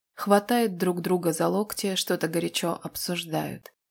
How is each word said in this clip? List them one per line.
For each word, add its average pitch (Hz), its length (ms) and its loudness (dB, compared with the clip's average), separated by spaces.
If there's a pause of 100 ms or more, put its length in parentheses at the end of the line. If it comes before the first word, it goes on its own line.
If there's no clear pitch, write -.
(140)
хватают 202 640 4
друг 175 260 0
друга 175 300 2
за 165 140 2
локти, 196 480 0
что-то 180 320 0
горячо 170 560 -2
обсуждают. 156 920 -6 (180)